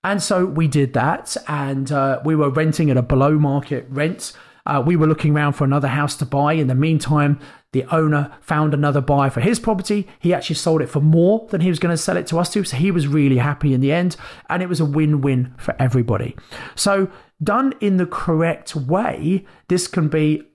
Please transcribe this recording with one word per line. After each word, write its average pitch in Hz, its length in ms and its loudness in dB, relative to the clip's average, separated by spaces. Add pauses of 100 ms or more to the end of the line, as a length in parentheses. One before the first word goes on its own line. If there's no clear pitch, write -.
And 196 180 -2
so 185 240 0
we 160 220 0
did 139 280 2
that, 139 420 -2 (100)
and, 139 460 -4
uh, 135 320 0
we 160 100 2
were 147 160 2
renting 156 400 0
at 127 60 4
a 123 60 2
below 143 360 2
market 139 500 0
rent. 147 440 -6 (320)
Uh, 143 200 0
we 170 100 2
were 156 140 4
looking 156 260 2
around 147 200 2
for 143 100 -2
another 139 240 0
house 139 260 -2
to - 100 -6
buy. 143 280 0
In 156 160 0
the 127 60 0
meantime, 147 680 2 (320)
the 127 180 -2
owner 151 400 0 (100)
found 156 320 0
another 147 280 0
buyer 139 280 2
for - 120 -4
his 208 180 0
property. 208 480 -2 (140)
He 170 120 0
actually 160 220 -2
sold 160 280 0
it 160 60 -4
for 147 120 -2
more 170 500 4
than 175 120 0
he 185 60 2
was 165 120 -2
gonna 170 160 0
sell 180 200 -2
it - 120 -4
to 160 100 -2
us 175 140 -2
to, 208 100 0
so 139 140 -6
he 185 160 0
was 156 160 0
really 139 300 2
happy 143 360 0
in 127 60 2
the 139 120 2
end, 175 240 0 (320)
and 180 140 -2
it 185 60 -6
was 170 100 -2
a 160 60 2
win-win 143 720 0
for - 240 -6
everybody. 120 560 0 (400)
So 196 340 0 (320)
done 247 380 0
in 196 160 2
the 180 100 2
correct 165 680 -2
way, 180 680 -2 (220)
this 180 220 0
can 160 180 0
be 156 360 0 (120)